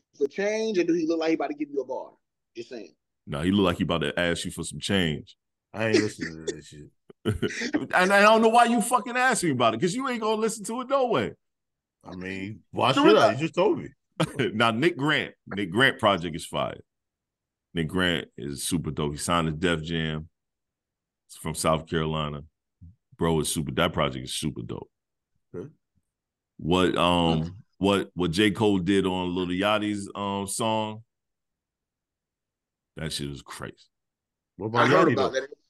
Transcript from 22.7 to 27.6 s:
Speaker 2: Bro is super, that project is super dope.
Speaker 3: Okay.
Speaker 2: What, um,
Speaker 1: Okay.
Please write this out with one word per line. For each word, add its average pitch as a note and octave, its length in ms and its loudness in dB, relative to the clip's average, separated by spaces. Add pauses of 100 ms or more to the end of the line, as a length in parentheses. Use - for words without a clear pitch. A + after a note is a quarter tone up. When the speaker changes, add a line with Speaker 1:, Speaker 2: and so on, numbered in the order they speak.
Speaker 2:
Bro E2 240 2
is D2 80 -2
super, D#2 220 -4
that D#2+ 200 2
project C2 340 -2
is - 80 -10
super C2+ 280 -6
dope. - 280 -12 (640)
Speaker 3:
Okay. F2 140 -12 (880)
Speaker 2:
What, F2 400 2
um, E2+ 420 4
Speaker 1:
Okay. D#2+ 100 -4 (300)